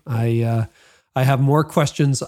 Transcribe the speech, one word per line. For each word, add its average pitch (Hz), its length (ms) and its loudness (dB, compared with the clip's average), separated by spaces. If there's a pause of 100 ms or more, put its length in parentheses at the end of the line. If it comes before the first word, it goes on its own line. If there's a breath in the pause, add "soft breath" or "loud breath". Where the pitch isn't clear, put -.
I, 117 360 -2
uh, 117 240 -2 (500 soft breath)
I 131 80 0
have 131 160 2
more 143 240 2
questions 143 640 0